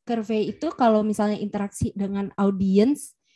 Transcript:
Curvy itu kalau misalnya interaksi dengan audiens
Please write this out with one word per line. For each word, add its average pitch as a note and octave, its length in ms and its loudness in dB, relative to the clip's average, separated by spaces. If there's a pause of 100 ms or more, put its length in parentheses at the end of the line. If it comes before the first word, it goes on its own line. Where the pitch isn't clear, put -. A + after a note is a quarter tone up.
Curvy A3 560 -2
itu D#4+ 160 -4
kalau A3 320 4
misalnya G#3 320 0
interaksi G#3 560 -4
dengan G3 400 -4
audiens G3+ 800 2 (220)